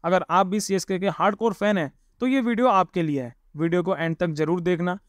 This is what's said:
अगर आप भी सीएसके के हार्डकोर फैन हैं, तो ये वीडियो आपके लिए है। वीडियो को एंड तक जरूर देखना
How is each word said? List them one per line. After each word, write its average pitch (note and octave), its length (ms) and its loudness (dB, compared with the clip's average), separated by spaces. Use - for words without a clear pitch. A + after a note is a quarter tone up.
अगर F3 260 2
आप F#3 160 4
भी G3+ 140 -2
सीएसके F#3+ 380 -2
के G3 100 -2
हार्डकोर G3+ 440 0
फैन G3+ 260 0
हैं, D3 140 -4
तो B3 60 -2
ये C4 140 2
वीडियो A#3+ 260 0
आपके F#3 360 2
लिए C#3+ 200 -2
है। A#2+ 140 -12
वीडियो E3+ 260 0
को F3 140 -2
एंड E3 200 -4
तक F3 120 -2
जरूर D#3+ 320 -2
देखना F3+ 380 -2